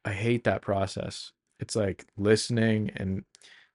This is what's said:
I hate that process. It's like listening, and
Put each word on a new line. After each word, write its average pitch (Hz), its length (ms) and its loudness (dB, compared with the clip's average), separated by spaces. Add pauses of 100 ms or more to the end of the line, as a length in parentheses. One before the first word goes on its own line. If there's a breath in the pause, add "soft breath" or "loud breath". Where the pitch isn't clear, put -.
I 107 100 -2
hate 117 320 0
that 98 180 0
process. - 680 -4 (280)
It's - 160 -6
like 98 320 -2 (100)
listening, 110 800 2
and 95 280 -4 (520 loud breath)